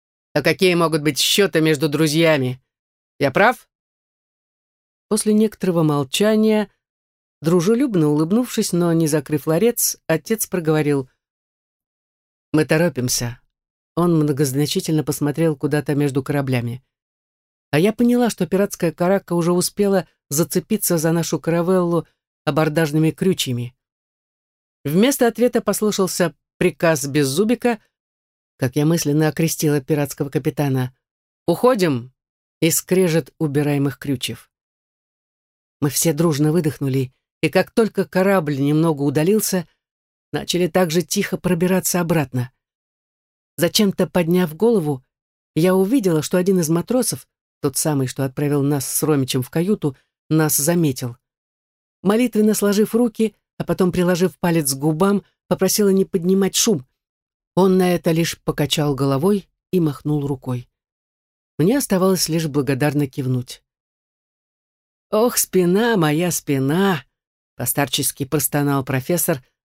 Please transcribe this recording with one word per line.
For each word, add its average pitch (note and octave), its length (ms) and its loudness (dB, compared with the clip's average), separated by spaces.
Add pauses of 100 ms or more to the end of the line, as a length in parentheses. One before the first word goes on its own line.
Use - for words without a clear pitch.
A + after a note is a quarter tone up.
(340)
А D3+ 80 0
какие E3+ 340 2
могут D#3+ 260 0
быть D3 180 -2
счёты F#3+ 420 0
между D#3 280 0
друзьями? D3 720 0 (580)
Я C#3 120 0
прав?» G#3+ 360 2 (1500)
После G#3+ 200 0
некоторого F#3+ 500 2
молчания, G#3 880 0 (680)
дружелюбно F3+ 680 2
улыбнувшись, F#3 640 0
но E3+ 200 2
не E3 120 2
закрыв D3+ 400 -2
ларец, F#3 520 0 (100)
отец F#3 400 -2
проговорил: D3+ 600 -2 (1400)
«Мы D3+ 140 2
торопимся». B2+ 720 -2 (560)
Он E3+ 200 2
многозначительно D3 880 0
посмотрел D3+ 520 -2
куда-то D3 380 -2
между C#3 300 0
кораблями. B2+ 600 -4 (880)
А C#3+ 80 0
я G3+ 160 2
поняла, A#3+ 380 2
что - 160 -4
пиратская F#3+ 440 -2
карака F#3 420 -2
уже E3+ 180 0
успела F#3+ 560 0 (240)
зацепиться E3+ 640 -2
за D#3+ 140 0
нашу E3 280 -2
каравеллу E3+ 680 0 (360)
абордажными D#3 680 0
крючьями. B2+ 640 -4 (1080)
Вместо A3+ 440 2
ответа A#3 340 0
послышался F#3+ 720 -2 (240)
приказ D#3+ 480 0
Беззубика, F3 760 0 (800)
как C3 200 -2
я D3 100 2
мысленно D#3 400 0
окрестила D3+ 520 0
пиратского C#3+ 520 -4
капитана: C3+ 640 -2 (500)
«Уходим!» E3+ 680 0 (480)
и E3 100 2
скрежет F3 640 0
убираемых C#3+ 640 -2
крючев. - 500 -8 (1300)
Мы D3 60 2
все D#3+ 240 0
дружно D3+ 400 0
выдохнули, C3+ 580 -2 (300)
и D#3 80 0
как F#3 200 0
только G3+ 360 -2
корабль F#3 520 0
немного D3+ 440 0
удалился, D#3+ 640 0 (640)
начали E3+ 360 -2
так F3+ 240 0
же F3 100 0
тихо F#3+ 360 -4
пробираться F3+ 640 0
обратно. D3 540 -2 (1040)
Зачем-то F3+ 500 0
подняв F3 480 0
голову, D#3+ 480 0 (520)
я F#3 200 2
увидела, F#3+ 460 2
что - 160 -2
один F#3 240 2
из D3+ 80 -2
матросов, F3 580 -2 (340)
тот C#3 140 -2
самый, C#3 320 0
что C3+ 160 -6
отправил C#3+ 400 -2
нас C#3+ 260 0
с - 140 -4
Ромичем C#3 380 0
в - 80 -8
каюту, E3+ 480 -2 (320)
нас D#3 260 2
заметил. C#3+ 640 -2 (840)
Молитвенно G#3+ 520 2
сложив G3+ 420 0
руки, A3+ 400 -2 (220)
а - 80 -8
потом F3 260 0
приложив F3 480 0
палец E3 340 0
к C3+ 40 -8
губам, E3 480 0 (240)
попросила F#3+ 400 0
не F#3+ 160 2
поднимать F#3+ 500 0
шум. - 320 0 (680)
Он F#3 220 4
на F3+ 160 2
это E3+ 180 0
лишь E3 280 -2
покачал D3 560 -2
головой C#3 540 0 (240)
и F3+ 80 2
махнул D3 440 -2
рукой. B2+ 440 -8 (880)
Мне G3 200 2
оставалось F#3 520 0
лишь D#3+ 180 -2
благодарно C#3+ 580 0
кивнуть. B2+ 580 -6 (1500)
«Ох, A3+ 240 0
спина F#3+ 580 2
моя, D#3+ 360 0
спина!» D3 720 0 (500)
постарчески C3+ 720 -4
простонал C#3+ 580 -2
профессор, C#3 600 -2 (300)